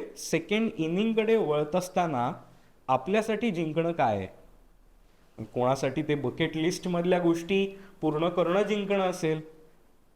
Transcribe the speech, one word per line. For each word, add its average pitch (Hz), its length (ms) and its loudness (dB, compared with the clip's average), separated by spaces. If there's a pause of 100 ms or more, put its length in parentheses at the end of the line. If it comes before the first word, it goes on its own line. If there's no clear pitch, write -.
(180)
सेकंड 208 600 -2
इनिंगकडे 214 580 0
वळत 151 400 0
असताना 160 560 0 (560)
आपल्यासाठी 214 640 0
जिंकणं 165 400 0
काय 131 260 2
आहे? 95 100 -4 (1160)
कोणासाठी 131 580 0
ते 151 140 0
बकेट 156 420 -2
लिस्टमधल्या 175 640 0
गोष्टी 175 600 0 (220)
पूर्ण 156 280 2
करणं 175 340 2
जिंकणं 196 460 0
असेल, 160 320 -2 (760)